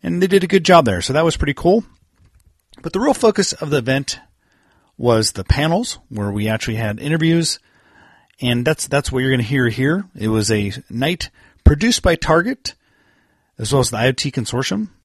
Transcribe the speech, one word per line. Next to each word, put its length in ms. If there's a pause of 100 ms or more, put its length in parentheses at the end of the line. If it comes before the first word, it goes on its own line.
and 180
they 60
did 180
a 40
good 160
job 200
there. 160
So 120
that 120
was 120
pretty 180
cool. 300 (960)
But 100
the 80
real 140
focus 400
of 160
the 80
event 420 (800)
was 340
the 120
panels, 540 (120)
where 200
we 180
actually 280
had 240
interviews, 600 (800)
and 240
that's, 240
that's 220
what 100
you're 100
gonna 120
hear 260
here. 360 (100)
It 140
was 220
a 220 (180)
night 400 (340)
produced 380
by 140
Target, 580 (840)
as 140
well 80
as 100
the 60
I 120
O 40
T 180
Consortium. 600 (140)